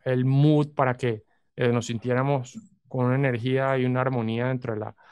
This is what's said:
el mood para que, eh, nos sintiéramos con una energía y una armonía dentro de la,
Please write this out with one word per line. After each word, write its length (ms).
el 200
mood 500
para 200
que, 300
eh, 160
nos 140
sintiéramos 680
con 200
una 100
energía 640
y 60
una 160
armonía 480
dentro 260
de 60
la, 140